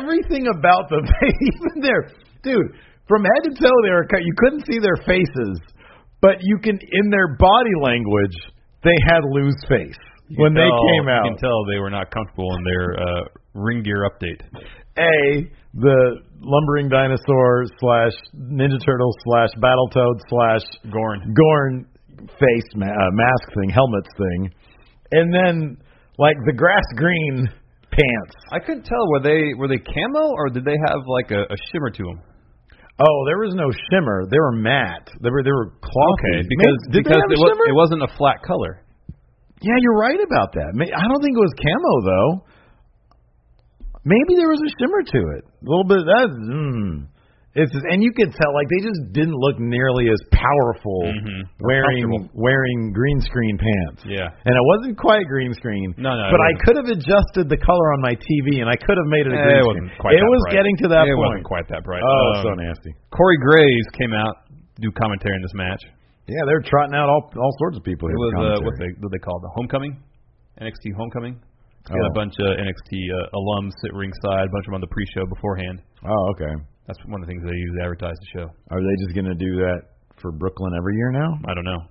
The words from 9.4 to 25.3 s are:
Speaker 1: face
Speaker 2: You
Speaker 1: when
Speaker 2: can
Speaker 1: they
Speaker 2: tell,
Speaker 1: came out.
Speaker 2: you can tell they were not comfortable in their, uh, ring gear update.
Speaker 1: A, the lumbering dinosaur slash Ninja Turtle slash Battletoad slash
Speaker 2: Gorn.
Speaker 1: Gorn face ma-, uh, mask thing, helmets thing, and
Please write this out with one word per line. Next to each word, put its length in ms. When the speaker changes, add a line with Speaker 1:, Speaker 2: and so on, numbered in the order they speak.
Speaker 1:
face 300
Speaker 2:
You 140
Speaker 1:
when 120
Speaker 2:
can 80
Speaker 1:
they 80
Speaker 2:
tell, 240
Speaker 1:
came 140
out. 160
Speaker 2:
you 80
can 80
tell 260
they 140
were 100
not 220
comfortable 440
in 60
their, 400
uh, 200
ring 280
gear 260
update. 300
Speaker 1:
A, 520
the 480
lumbering 480
dinosaur 760
slash 320
Ninja 460
Turtle 280
slash 320
Battletoad 720
slash 340
Speaker 2:
Gorn. 420
Speaker 1:
Gorn 520
face 380
ma-, 100
uh, 240
mask 380
thing, 120
helmets 460
thing, 340
and 240